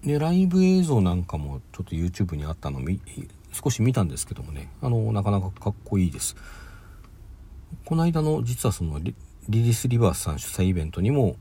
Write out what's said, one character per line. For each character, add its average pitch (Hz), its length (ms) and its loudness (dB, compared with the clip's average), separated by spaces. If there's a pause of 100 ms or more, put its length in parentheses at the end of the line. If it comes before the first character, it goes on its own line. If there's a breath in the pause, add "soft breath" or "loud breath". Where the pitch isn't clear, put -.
で、 147 140 2
ラ 160 140 2
イ 185 140 6
ブ 185 160 4
映 185 200 6
像 143 180 4
な 90 140 4
ん 90 100 0
か - 140 -6
も 69 220 -6 (120)
ち - 80 -12
ょ - 20 -4
っ - 40 -6
と - 80 -8
YouTube 87 420 -2
に 73 80 -4
あ 76 80 -6
っ 78 40 -8
た - 140 -6
の 67 80 -6
み-、 73 220 -2 (520)
少 - 180 -2
し 117 120 0
見 127 100 4
た 113 100 2
ん 87 60 0
で 71 80 -6
す - 100 -6
け - 80 -8
ど - 80 -12
も - 100 -12
ね、 - 180 -10 (120)
あ 131 60 -2
の、 113 240 0
な 101 100 0
か 104 80 0
な 101 100 2
か 95 100 -4
か - 200 -6
っ 101 40 -4 (100)
こ 101 140 0
い 90 100 4
い - 20 0
で - 100 -10
す。 - 160 -6 (1500 loud breath)
こ 165 120 -2
の 165 60 4
間 165 200 2
の、 156 220 2
実 123 220 -2
は 107 60 2
そ - 120 -4
の 76 140 -4
リ-、 80 160 -4 (340)
リ 113 140 4
リ 117 80 4
ー - 20 6
ス 113 160 0
リ 123 100 4
バ 113 140 4
ー - 20 0
ス - 60 -6
さ - 120 -4
ん 73 60 -4
主 - 80 -10
催 - 180 0
イ 92 100 4
ベ 82 100 -2
ン 80 60 -6
ト 85 100 -6
に 101 100 2
も 123 300 2